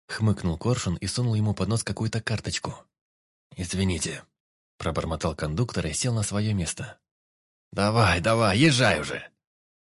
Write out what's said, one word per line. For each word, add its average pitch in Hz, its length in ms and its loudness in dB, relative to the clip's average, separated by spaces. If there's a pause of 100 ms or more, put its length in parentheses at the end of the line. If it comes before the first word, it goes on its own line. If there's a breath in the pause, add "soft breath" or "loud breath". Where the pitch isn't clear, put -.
хмыкнул 98 500 0
Коршун 110 400 0
и 101 100 -6
сунул 120 280 0
ему 107 180 2
под 95 160 -2
нос 113 140 0
какую-то 113 380 -4
карточку. - 540 -6 (800)
«Извините», 92 680 -2 (540)
пробормотал 80 580 -2
кондуктор 80 520 -2
и 78 60 -4
сел 123 200 -2
на 110 100 0
своё 104 300 0
место. - 460 -4 (720)
«Давай, 101 500 4
давай, 110 360 4
езжай 123 420 6
уже!» - 300 -8 (540)